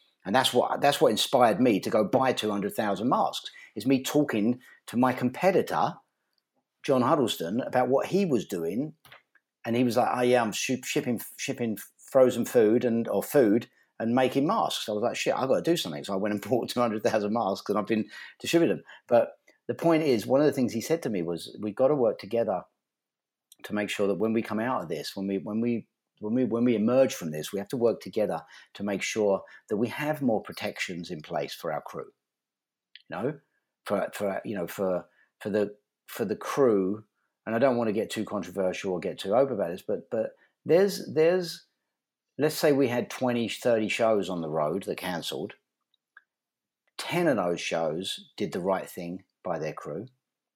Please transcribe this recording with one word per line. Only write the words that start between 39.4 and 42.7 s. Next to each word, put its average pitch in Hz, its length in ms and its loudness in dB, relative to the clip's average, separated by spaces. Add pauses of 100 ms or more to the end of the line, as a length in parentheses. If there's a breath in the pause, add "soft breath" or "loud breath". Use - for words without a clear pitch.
about 95 180 -2
this, - 120 -10
but, - 260 -6
but 110 260 -4 (300 soft breath)
there's, 180 480 2
there's, 165 520 2 (720)
let's 147 180 0
say 156 160 4